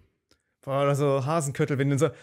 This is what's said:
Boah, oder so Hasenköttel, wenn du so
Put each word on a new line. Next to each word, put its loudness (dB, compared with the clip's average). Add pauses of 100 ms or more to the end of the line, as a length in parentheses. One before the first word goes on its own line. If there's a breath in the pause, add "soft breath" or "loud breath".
(640)
Boah, -2
oder 2
so 0
Hasenköttel, -2
wenn 0
du 2
so 2 (140 soft breath)